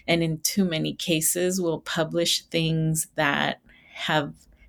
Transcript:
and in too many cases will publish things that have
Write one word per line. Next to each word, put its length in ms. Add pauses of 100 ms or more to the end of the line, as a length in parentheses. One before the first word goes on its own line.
and 160
in 200
too 240
many 280
cases 680
will 180
publish 680
things 680
that 460 (320)
have 400 (360)